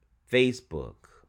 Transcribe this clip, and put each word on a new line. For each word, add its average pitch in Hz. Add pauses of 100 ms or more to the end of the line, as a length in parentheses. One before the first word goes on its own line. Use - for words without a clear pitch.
(300)
Facebook, 123 (340)